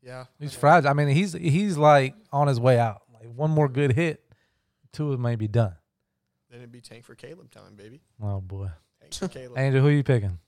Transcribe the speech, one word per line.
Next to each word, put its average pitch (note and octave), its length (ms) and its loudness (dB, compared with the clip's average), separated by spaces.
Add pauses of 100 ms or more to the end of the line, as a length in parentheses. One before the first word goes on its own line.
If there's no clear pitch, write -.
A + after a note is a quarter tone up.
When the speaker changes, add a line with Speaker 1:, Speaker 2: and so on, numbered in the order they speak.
Speaker 1:
Yeah. B2+ 240 -18 (140)
Speaker 2:
He's D3 140 -12
Speaker 1:
I - 20 -16
know. - 60 -10
Speaker 2:
fragile. D3 300 6
I - 40 2
mean, D3 140 0
he's, E3+ 260 0
he's, F3 420 0
like, D3 380 4 (180)
on C#3+ 160 0
his B2+ 120 0
way B2 180 4
out. A2 240 -2 (100)
Like, A#2 220 -20
one D3+ 160 -4
more D3+ 180 2
good C3 240 0
hit, D#3+ 320 -2 (680)
Tua C#3+ 260 -6
may A#2+ 180 -4
be G#2+ 120 -4
done. G#2 260 0 (720)
Speaker 1:
Then B2 120 -20
it'd A#2+ 120 -20
be B2 80 -20
Tank A2+ 240 -20
for A#2+ 100 -20
Caleb E3+ 360 -20
time, G2+ 260 -20
baby. A2 240 -20 (220)
Speaker 2:
Oh, G2+ 180 -8
boy. F#2+ 280 -12 (320)
Speaker 1:
Tank - 140 -20
for F#3 140 -8
Speaker 2:
<laughs> D#3 100 -14
Speaker 1:
Caleb. B2+ 200 -14
Speaker 2:
Andrew, C3+ 240 0
who C#3+ 60 4
you D3 140 2
picking? G2+ 460 -2